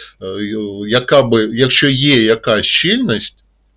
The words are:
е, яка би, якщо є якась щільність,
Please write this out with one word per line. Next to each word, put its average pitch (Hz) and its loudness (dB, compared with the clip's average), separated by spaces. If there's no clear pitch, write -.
е, 95 -10
яка 127 2
би, 113 2
якщо 131 2
є 135 2
якась 110 0
щільність, 185 -2